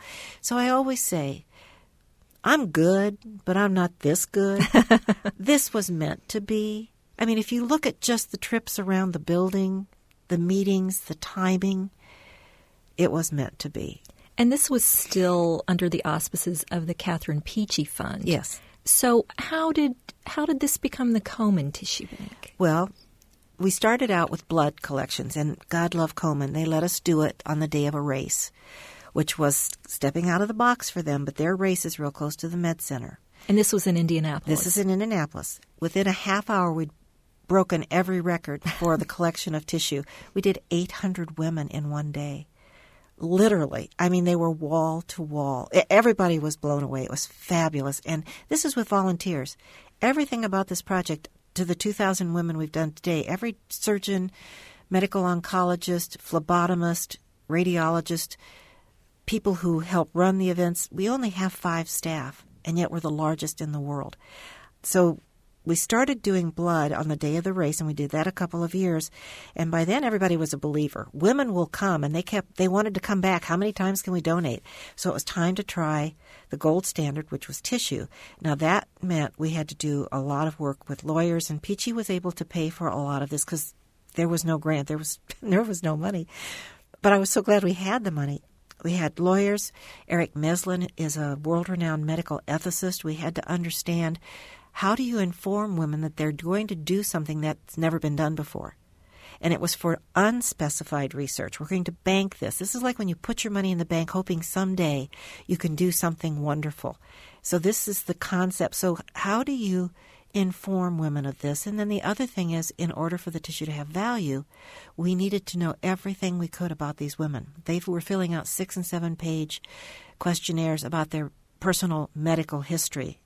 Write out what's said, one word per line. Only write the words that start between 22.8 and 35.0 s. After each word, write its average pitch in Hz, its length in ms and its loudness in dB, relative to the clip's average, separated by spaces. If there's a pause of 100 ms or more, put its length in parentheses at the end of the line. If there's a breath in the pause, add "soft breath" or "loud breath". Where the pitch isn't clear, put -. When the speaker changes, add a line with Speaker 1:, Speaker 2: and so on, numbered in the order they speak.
Speaker 1:
we 190 100 2
started 226 400 4
out 175 220 2
with - 160 -6
blood 151 340 2
collections, 135 560 -4
and 147 200 0 (120)
God 170 240 0
love 165 220 0
Komen. 143 380 0
They 156 120 0
let 160 180 2
us 175 160 -2
do 160 220 4
it - 240 0
on 151 140 -2
the 156 80 0
day 147 180 0
of 147 80 0
a 147 80 -2
race, 135 500 -2 (640 loud breath)
which - 240 0
was 143 320 2 (180)
stepping 170 420 -2
out 175 120 2
of 208 60 0
the 226 60 -6
box 240 360 2
for 175 140 -4
them, 143 220 -2
but 165 100 -6
their 165 200 0
race 185 300 2
is - 140 -6
real 147 120 -4
close 147 260 -6
to 165 100 -6
the 170 100 -4
med 170 240 0
center. - 380 -8 (280 loud breath)
Speaker 2:
And 202 100 6
this 214 140 6
was 202 140 2
in 175 120 4
Indianapolis? 156 600 2
Speaker 1:
This 180 80 -2
is 180 100 2
in 196 120 2
Indianapolis. 190 680 -2 (200)